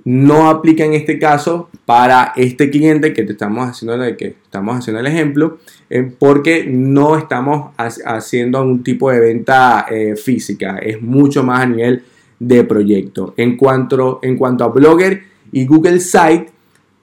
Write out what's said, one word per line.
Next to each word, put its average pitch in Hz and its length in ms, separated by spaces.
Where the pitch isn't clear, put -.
no 147 440
aplica 156 360
en 156 80
este 151 260
caso 160 500
para 123 520
este 127 320
cliente 151 440
que 113 100
te 104 100
estamos 110 360
haciendo, 120 280
que 104 280
estamos 104 340
haciendo 117 240
el 131 60
ejemplo, 156 500
eh, 127 280
porque 143 480
no 139 520
estamos 143 600
ha-, 117 380
haciendo 123 480
un 127 200
tipo 127 280
de 123 80
venta, 117 720
eh, 107 240
física, 101 640
es 110 240
mucho 139 420
más 123 180
a 127 40
nivel 123 380
de 123 240
proyecto. 101 720
En 123 220
cuanto, 131 640
en 131 140
cuanto 123 260
a 117 60
Blogger 165 540
y 131 140
Google 165 340
Site, 170 520